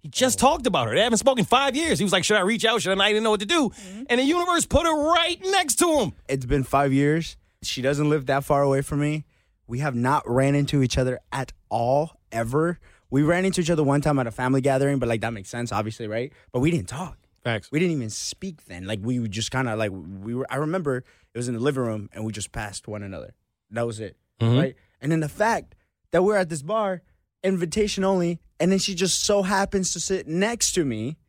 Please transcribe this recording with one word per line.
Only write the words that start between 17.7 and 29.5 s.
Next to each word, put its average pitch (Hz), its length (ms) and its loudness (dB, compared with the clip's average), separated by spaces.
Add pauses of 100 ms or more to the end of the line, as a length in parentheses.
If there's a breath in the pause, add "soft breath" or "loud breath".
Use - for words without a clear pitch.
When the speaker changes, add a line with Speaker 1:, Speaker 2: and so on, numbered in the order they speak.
Speaker 2:
We 151 80 -2
didn't 170 160 0
even 117 140 -4
speak - 560 -10
then. 90 200 -14
Like, 104 160 -4
we 120 260 -2
just 104 240 -6
kinda, 127 240 -2
like, 110 180 -2
we 95 420 -10
were, 131 140 -4
I 131 80 -6
remember 151 400 -2 (360 soft breath)
it - 40 -10
was 120 100 -6
in 123 60 -4
the 117 60 -4
living 135 240 0
room, 107 300 -4
and 107 120 -8
we 110 80 -4
just 104 180 -10
passed 107 360 -10
one 104 160 -10
another. 95 300 -12 (380)
That 117 140 -2
was 113 140 -8
it, 107 160 -12 (260)
Speaker 1:
Mm-hmm. 117 160 4
Speaker 2:
right? 135 180 0 (260)
And 143 100 -2
then 165 100 2
the 147 80 -4
fact - 460 -2 (360)
that 170 120 4
we're 208 140 4
at 180 120 0
this 156 120 -6
bar, 190 400 -2 (420)
invitation 190 600 0
only, 175 360 2 (200)
and 180 120 4
then 196 80 4
she 196 160 -2
just 175 280 0
so 202 200 4
happens 190 500 0